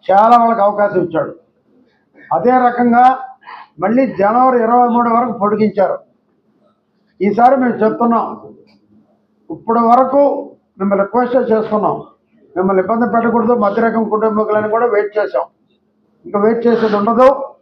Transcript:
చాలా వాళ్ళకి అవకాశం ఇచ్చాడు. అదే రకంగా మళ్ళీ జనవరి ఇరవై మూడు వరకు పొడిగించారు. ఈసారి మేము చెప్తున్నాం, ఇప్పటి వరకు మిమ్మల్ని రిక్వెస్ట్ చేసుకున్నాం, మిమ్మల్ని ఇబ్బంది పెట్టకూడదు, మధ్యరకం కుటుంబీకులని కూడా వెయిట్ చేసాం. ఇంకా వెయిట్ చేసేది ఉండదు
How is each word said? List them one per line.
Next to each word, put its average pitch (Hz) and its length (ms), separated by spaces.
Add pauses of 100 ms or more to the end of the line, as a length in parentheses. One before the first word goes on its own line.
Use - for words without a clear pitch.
చాలా 214 340
వాళ్ళకి 226 240
అవకాశం 202 400
ఇచ్చాడు. 156 280 (1000)
అదే 247 180 (120)
రకంగా 240 400 (800)
మళ్ళీ 226 200 (160)
జనవరి 247 460
ఇరవై 240 300
మూడు 240 200
వరకు 233 180 (100)
పొడిగించారు. 202 540 (1300)
ఈసారి 233 380
మేము 233 200
చెప్తున్నాం, 220 420 (1300)
ఇప్పటి 233 260 (100)
వరకు 262 300 (580)
మిమ్మల్ని 196 240
రిక్వెస్ట్ 240 320 (160)
చేసుకున్నాం, 202 460 (580)
మిమ్మల్ని 190 280
ఇబ్బంది 226 320
పెట్టకూడదు, 233 380 (120)
మధ్యరకం 226 380 (100)
కుటుంబీకులని 214 600
కూడా 240 180
వెయిట్ 208 240
చేసాం. 185 280 (800)
ఇంకా 202 200
వెయిట్ 233 220
చేసేది 220 340
ఉండదు 233 260 (340)